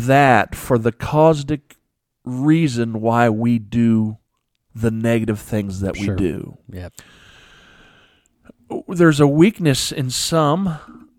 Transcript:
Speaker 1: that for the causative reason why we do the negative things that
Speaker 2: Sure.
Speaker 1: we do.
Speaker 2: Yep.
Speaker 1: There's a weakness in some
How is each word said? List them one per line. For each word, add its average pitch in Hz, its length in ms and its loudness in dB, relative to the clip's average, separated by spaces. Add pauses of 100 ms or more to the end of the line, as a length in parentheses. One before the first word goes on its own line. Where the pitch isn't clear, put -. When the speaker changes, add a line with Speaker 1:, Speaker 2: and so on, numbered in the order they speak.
Speaker 1:
that 131 480 4
for - 240 -2
the 113 140 -2
causative 151 680 0 (640)
reason 123 760 0
why 117 260 2
we 117 300 0
do 110 580 0 (580)
the 113 180 -2
negative 110 480 -2
things 101 400 -6
that 95 160 -6
Speaker 2:
Sure. 101 180 -4
Speaker 1:
we 92 80 -6
do. - 340 -6 (160)
Speaker 2:
Yep. 90 200 -14 (2000)
Speaker 1:
There's 170 320 4
a 147 60 6
weakness 156 680 2
in 127 180 -6
some 160 1000 -4 (100)